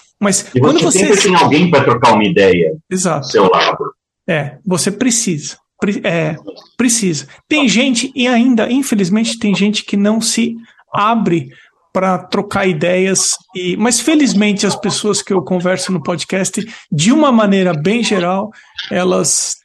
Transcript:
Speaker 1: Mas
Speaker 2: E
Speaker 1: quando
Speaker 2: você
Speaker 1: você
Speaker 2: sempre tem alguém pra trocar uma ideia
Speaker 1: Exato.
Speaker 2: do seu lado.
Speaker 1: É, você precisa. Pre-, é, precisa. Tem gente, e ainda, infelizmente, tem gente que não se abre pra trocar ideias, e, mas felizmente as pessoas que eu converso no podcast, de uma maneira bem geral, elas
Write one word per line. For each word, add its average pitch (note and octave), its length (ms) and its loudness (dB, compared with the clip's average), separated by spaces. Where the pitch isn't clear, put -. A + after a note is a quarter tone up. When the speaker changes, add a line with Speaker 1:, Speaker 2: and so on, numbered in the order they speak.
Speaker 1:
Mas G3+ 360 -2
Speaker 2:
E B2 40 2
Speaker 1:
quando C#4+ 200 4
Speaker 2:
você D#4 260 2
Speaker 1:
você A#3+ 100 4
Speaker 2:
sempre - 60 2
tem F#3 140 2
alguém E3+ 340 4
pra C#3 140 4
trocar A#2+ 300 2
uma G#2+ 100 2
ideia F2 520 2
Speaker 1:
Exato. F3+ 380 -4
Speaker 2:
do - 40 -10
seu - 160 4
lado. - 460 0
Speaker 1:
É, D3 380 -4
você F#3 260 -2
precisa. G3+ 640 -2
Pre-, G#3 240 -2
é, D#3+ 320 -2
precisa. G3 520 -2
Tem D4 220 2
gente, B3+ 460 0
e B3 120 0
ainda, A#3+ 440 2
infelizmente, A3+ 680 0
tem G#3 180 0
gente G#3 300 0
que - 100 -4
não G#3 240 2
se A#3 360 -2
abre F#3 580 0
pra F#3 260 0
trocar G3+ 480 -2
ideias, F#3 680 0
e, F3+ 200 -4
mas A#3 240 0
felizmente G#3 680 2
as F#3 80 -2
pessoas G3+ 460 -4
que - 120 -4
eu F#3 80 0
converso F#3 500 -4
no D#3+ 120 -4
podcast, F#3 600 -4
de E3 200 2
uma D4 200 4
maneira G3 420 4
bem F#3+ 300 0
geral, F#3+ 480 -2
elas F#3 720 -2